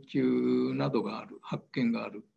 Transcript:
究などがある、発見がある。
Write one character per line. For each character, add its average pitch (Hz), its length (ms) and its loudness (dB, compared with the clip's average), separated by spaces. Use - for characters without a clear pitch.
究 127 640 2
な 139 140 0
ど 127 140 2
が 107 160 -4
あ 113 60 -10
る、 - 180 -16
発 - 300 -6
見 120 180 2
が 110 140 -2
あ 107 40 -6
る。 101 160 -12